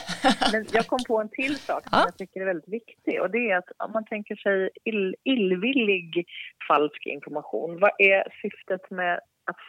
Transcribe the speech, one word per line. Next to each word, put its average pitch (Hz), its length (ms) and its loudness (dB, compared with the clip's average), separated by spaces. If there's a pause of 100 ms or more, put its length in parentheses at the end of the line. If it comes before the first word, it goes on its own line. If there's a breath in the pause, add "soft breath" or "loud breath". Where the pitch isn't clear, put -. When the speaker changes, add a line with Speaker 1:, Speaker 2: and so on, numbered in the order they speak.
(220)
Speaker 1:
<laughs> - 300 4
Speaker 2:
Men 214 200 -2
jag 226 140 4
kom 262 120 0 (100)
på 220 120 2
en 214 80 -6
till 277 280 -4
sak - 260 -4
som - 160 -14
Speaker 1:
Ja. 294 80 6
Speaker 2:
jag - 120 -8
tycker 190 220 -10
är 190 40 -4
väldigt 180 240 -2
viktig. - 540 -6
Och 185 80 0
det 226 200 0
är 180 60 4
att 180 220 -4
om 202 140 -6
man 220 120 -4
tänker 208 320 -8
sig 190 340 0 (140)
ill-, 196 300 -2 (100)
illvillig 190 1000 0 (420 loud breath)
falsk 147 380 2
information, 151 760 -6
vad 202 180 6
är 196 280 6 (160)
syftet - 480 -8
med 180 300 -2 (240)
att 175 120 -8 (120)